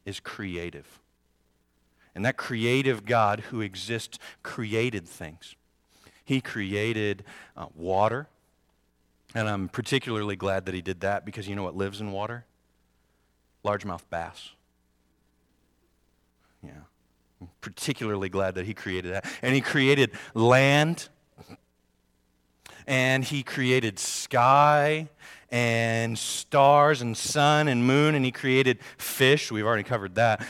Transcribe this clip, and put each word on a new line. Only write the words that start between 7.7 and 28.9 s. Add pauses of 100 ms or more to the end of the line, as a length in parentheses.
water. (1040)
And
I'm
particularly
glad
that
he
did
that
because
you
know
what
lives
in
water? (1200)
Largemouth
bass. (2000)
Yeah. (580)
I'm (120)
particularly
glad
that
he
created
that. (160)
And
he
created (240)
land. (1800)
And
he
created
sky (420)
and
stars
and
sun
and
moon,
and
he
created (180)